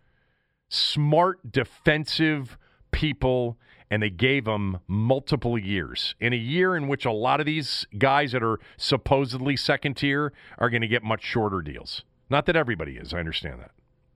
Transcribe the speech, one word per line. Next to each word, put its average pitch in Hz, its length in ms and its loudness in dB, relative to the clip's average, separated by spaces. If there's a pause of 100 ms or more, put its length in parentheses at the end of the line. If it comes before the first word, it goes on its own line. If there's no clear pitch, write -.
(720)
Smart 151 840 2
defensive 151 1040 0 (360)
people, 127 680 0 (320)
and 107 120 2
they 107 80 2
gave 127 360 2
him 101 400 0
multiple 120 720 0
years. 95 600 -4
In 120 140 0
a 123 40 0
year 170 400 0
in 143 120 -2
which 139 160 -2
a 123 80 0
lot 127 280 2
of 147 60 0
these 151 400 -4 (120)
guys 135 340 4
that 123 100 0
are 113 160 0 (200)
supposedly 135 800 0
second 139 420 -2
tier 143 340 0 (260)
are 120 120 2
gonna 113 180 0
get 117 140 2
much 110 200 -2
shorter 104 380 0
deals. - 440 -10 (260)
Not 143 160 2
that 175 100 2
everybody 87 400 -2
is. - 160 -14
I 87 60 -4
understand 80 420 -6
that. - 100 -20 (460)